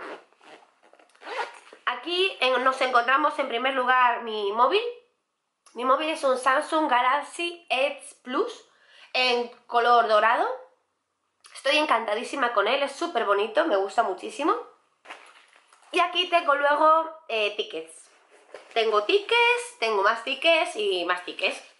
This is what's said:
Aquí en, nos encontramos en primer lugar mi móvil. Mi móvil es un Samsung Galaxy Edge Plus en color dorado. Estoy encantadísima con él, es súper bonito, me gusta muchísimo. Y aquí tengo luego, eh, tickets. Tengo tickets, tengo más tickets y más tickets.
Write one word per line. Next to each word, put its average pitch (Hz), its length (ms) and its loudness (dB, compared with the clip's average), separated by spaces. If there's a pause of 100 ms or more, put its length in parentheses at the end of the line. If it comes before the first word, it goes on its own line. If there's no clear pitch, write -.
(1900)
Aquí 349 540 -2
en, 254 220 2
nos 262 180 0
encontramos 262 580 2
en 269 100 -2
primer 247 260 -2
lugar 247 480 2
mi 214 300 -4
móvil. 311 300 2 (920)
Mi 233 100 -8
móvil 294 260 2
es 302 140 -6
un 262 120 2
Samsung 294 520 0
Galaxy 285 800 -2
Edge 277 540 -4
Plus 320 440 -6 (460)
en 240 360 0 (180)
color 240 420 4
dorado. 233 400 2 (1080)
Estoy 285 240 0
encantadísima 240 760 -2
con 202 160 0
él, 277 140 0
es 269 100 -4
súper 240 320 -4
bonito, 208 420 0
me 214 100 0
gusta 202 260 0
muchísimo. 220 520 -2 (1400)
Y 349 80 2
aquí 359 280 -2
tengo 330 260 2
luego, 311 560 4 (180)
eh, 214 280 -2
tickets. - 520 -10 (640)
Tengo 220 300 2
tickets, 480 760 2
tengo 214 240 0
más 226 200 2
tickets 320 540 0
y 190 280 -2
más 180 200 -2
tickets. 180 380 -6 (180)